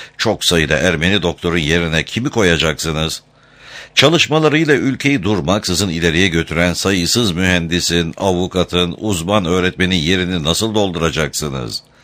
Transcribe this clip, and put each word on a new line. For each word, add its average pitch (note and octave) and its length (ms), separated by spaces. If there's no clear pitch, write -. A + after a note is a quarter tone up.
çok G#2 260
sayıda D#2 340
Ermeni F2 440
doktorun E2+ 360
yerine D#2+ 460
kimi B2+ 260
koyacaksınız? D#2+ 920
Çalışmalarıyla D3+ 800
ülkeyi C3 480
durmaksızın F#2+ 640
ileriye E2+ 400
götüren E2+ 440
sayısız F#2+ 600
mühendisin, E2+ 840
avukatın, F2+ 800
uzman G2 460
öğretmenin F2+ 520
yerini F2+ 480
nasıl G#2 300
dolduracaksınız? D#2 1080